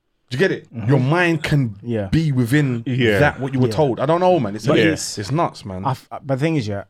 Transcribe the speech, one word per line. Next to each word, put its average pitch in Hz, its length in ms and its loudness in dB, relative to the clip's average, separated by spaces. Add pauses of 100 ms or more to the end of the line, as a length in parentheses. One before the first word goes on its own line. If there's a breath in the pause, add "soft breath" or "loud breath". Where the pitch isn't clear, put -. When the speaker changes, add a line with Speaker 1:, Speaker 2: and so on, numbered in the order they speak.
(300)
Speaker 1:
Do 127 60 -8
you - 20 -6
get 185 140 2
it? - 200 -10
Speaker 2:
Mm-hmm. 110 160 -6
Speaker 1:
Your 135 120 4
mind 165 420 2
can 127 400 0
Speaker 2:
Yeah. 113 260 -4
Speaker 1:
be 151 240 0
within 127 540 0
Speaker 3:
Yeah. 120 320 2
Speaker 1:
that, 147 220 2
what 131 140 -6
you 131 60 2
were 127 80 4
Speaker 2:
Yeah. 110 60 -2
Speaker 1:
told. 139 240 0
I 113 80 0
don't 170 140 2
know, 180 180 4
man. 104 160 -2
It's, 107 120 -8
Speaker 2:
But - 120 4
Speaker 1:
it's, 113 60 4
Speaker 3:
Yeah. 98 80 4
Speaker 2:
it's - 260 -6
Speaker 1:
it's 101 140 -6
nuts, 160 320 -2
man. 95 220 -10
Speaker 2:
I 127 60 -2
f-, - 180 -10
but - 160 -14
the 135 100 -2
thing 156 200 0
is, 110 120 -2
yeah, 98 220 -6